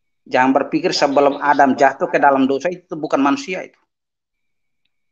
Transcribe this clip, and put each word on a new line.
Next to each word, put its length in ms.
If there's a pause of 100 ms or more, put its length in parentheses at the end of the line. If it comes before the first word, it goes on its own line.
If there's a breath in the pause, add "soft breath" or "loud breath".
(260)
Jangan 260
berpikir 380
sebelum 480
Adam 340
jatuh 380
ke 80
dalam 260
dosa 240
itu 300
bukan 240
manusia 420
itu. 140 (1300)